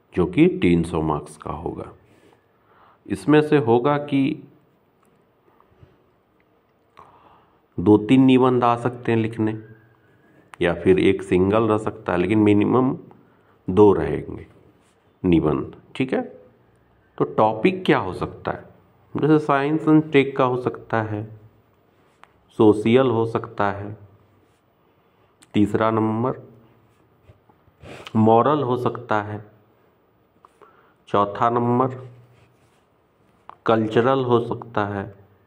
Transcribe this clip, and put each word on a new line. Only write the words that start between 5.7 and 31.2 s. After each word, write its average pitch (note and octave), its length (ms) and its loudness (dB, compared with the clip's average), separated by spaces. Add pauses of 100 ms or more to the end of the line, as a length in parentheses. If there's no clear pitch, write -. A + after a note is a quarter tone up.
दो G#2 200 6
तीन C3 260 4
निबंध B2+ 400 4
आ A#2+ 120 2
सकते A#2+ 360 -6
हैं A2+ 80 2
लिखने, A2 380 -4 (1040)
या E2+ 120 2
फिर F2+ 260 2
एक F#2+ 240 0
सिंगल G2 440 0
रह G#2+ 100 2
सकता - 360 -6
है, F2 60 -2
लेकिन G2 200 0
मिनिमम G#2 580 2 (680)
दो G2 260 6
रहेंगे D#2+ 540 -6 (760)
निबंध, D#2 520 0 (200)
ठीक C3 180 -4
है। A#3+ 200 -6 (840)
तो - 80 -2
टॉपिक A#2 600 0
क्या D3+ 120 2
हो F#2+ 160 -6
सकता - 380 -10
है? - 120 -10 (520)
जैसे D3+ 240 2
साइंस D3 480 -2
एंड D#3 240 4
टेक C3+ 260 2
का C3+ 60 4
हो B2+ 140 0
सकता B2 440 -6
है, G#2 200 -6 (1400)
सोशल A#2 500 4
हो A2+ 160 -2
सकता A2+ 460 -6
है, G#2 260 -12 (1600)
तीसरा G#2+ 380 0
नंबर A2 500 -4 (1700)
मॉरल A#2 480 4
हो B2 140 -4
सकता A#2 440 -4
है, G#2 180 -10 (1700)
चौथा G2+ 400 0